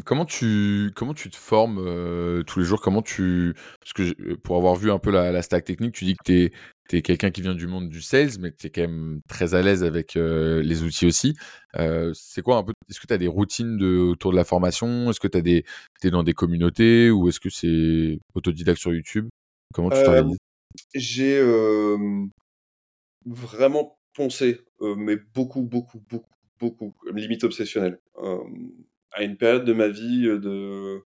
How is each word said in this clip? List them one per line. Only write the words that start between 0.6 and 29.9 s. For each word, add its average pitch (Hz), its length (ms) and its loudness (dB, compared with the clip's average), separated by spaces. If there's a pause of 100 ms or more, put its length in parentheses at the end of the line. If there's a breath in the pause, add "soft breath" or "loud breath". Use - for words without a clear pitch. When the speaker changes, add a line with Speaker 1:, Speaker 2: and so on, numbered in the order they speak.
Speaker 1:
comment 131 180 -6
tu 101 160 -14
te - 60 -20
formes, 110 500 0
euh, 87 580 -2
tous - 160 -6
les 90 60 4
jours ? 98 160 0
Comment 98 200 0
tu, 90 520 0 (280 loud breath)
parce - 120 -18
que 95 120 -2
j'ai, 85 100 -2 (220)
pour - 180 -4
avoir 90 200 4
vu 104 140 0
un 101 80 2
peu 104 140 -2
la, 92 200 4
la 90 100 0
stack - 240 -2
technique, 117 280 -6
tu - 120 -6
dis 92 100 0
que - 80 -20
t'es, 90 280 4 (360 loud breath)
t'es 87 140 0
quelqu'un 90 300 0
qui 92 100 -10
vient 92 120 -4
du 87 140 -6
monde 90 220 -8
du 80 120 -14
sales, 131 380 0
mais 87 120 -8
t'es - 180 -16
quand 85 120 -6
même 80 460 -6
très 87 280 -2
à 90 60 4
l'aise 95 220 2
avec, 82 320 -2
euh, 80 460 0
les 80 220 -2
outils 82 220 -2
aussi. 131 300 2 (400 loud breath)
Euh, 82 380 -2
c'est - 280 -12
quoi 123 140 2
un 110 80 0
peu, 98 80 -8 (180)
est-ce - 120 -18
que - 60 -20
t'as 113 100 0
des 90 100 0
routines 104 500 -2
de, 92 200 4
autour 90 340 2
de 90 60 4
la 87 80 4
formation ? 117 640 0
Est-ce 110 100 -2
que - 80 -2
t'as 92 140 2
des, 85 240 4 (340 loud breath)
t'es 92 120 0
dans 87 120 2
des 80 100 2
communautés 113 760 4
ou 95 160 4
est-ce 87 140 0
que - 80 -6
c'est 80 720 0 (160)
autodidacte 85 440 0
sur 87 140 -2
YouTube ? 107 340 -4 (460)
Comment 87 160 -2
tu 135 80 2
Speaker 2:
Euh, 135 80 6
Speaker 1:
t'organises ? 131 320 4 (580)
Speaker 2:
j'ai, 131 440 0
euh, 107 580 4 (1300)
vraiment 123 720 0 (140)
poncé, 123 480 0 (200)
euh, 104 140 -4
mais 107 220 -2
beaucoup, 131 460 -6
beaucoup, 120 360 -6 (100)
beaucoup, 113 220 -12 (280)
beaucoup, 113 360 -8 (180)
limite 110 300 -6
obsessionnel. 101 560 -2 (180)
Euh, 92 220 -6 (720)
à 104 120 -6
une 104 140 -6
période 123 280 2
de 117 80 2
ma 110 140 2
vie, 117 400 -2